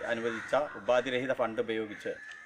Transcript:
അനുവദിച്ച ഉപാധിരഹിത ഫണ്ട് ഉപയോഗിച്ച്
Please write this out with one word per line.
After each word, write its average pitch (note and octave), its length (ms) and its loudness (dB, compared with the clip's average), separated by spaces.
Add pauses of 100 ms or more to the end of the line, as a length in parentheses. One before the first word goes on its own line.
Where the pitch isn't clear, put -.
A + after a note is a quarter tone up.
അനുവദിച്ച A#2 480 0
ഉപാധിരഹിത B2+ 800 2
ഫണ്ട് A2+ 280 2
ഉപയോഗിച്ച് A2 520 -2 (340)